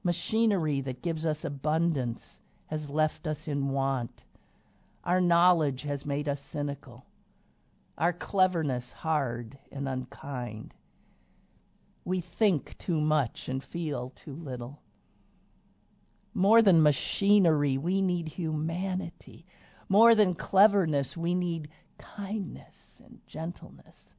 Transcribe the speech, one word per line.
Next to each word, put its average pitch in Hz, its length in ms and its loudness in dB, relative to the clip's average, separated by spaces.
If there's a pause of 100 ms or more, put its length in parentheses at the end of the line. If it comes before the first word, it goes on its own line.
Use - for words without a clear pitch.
Machinery 175 760 0
that 135 200 -6
gives 160 240 -2
us 151 180 0
abundance 147 960 -2 (280)
has 151 220 -6
left 151 380 -2
us 151 200 -4
in 139 220 -2
want. 135 540 -2 (800)
Our 180 160 0
knowledge 170 640 2
has 143 240 -4
made 147 240 -2
us 139 100 -2 (120)
cynical, 143 540 -6 (920)
our 175 160 0
cleverness 175 760 0
hard 131 680 -4 (140)
and 139 180 -4
unkind. 127 840 -6 (1300)
We 180 160 -2
think - 560 0
too 160 240 0
much 151 460 0
and 135 160 -2
feel 135 500 -4 (100)
too 143 120 -8
little. 135 460 -8 (1500)
More 214 280 6
than 175 220 6
machinery, 156 960 2
we 180 240 -2
need 180 260 -2
humanity. 165 1160 -6 (420)
More 220 280 6
than 185 200 2
cleverness, 185 800 2
we 170 200 -2
need 165 340 -4 (280)
kindness 185 800 -8 (280)
and - 220 -18
gentleness. - 920 -12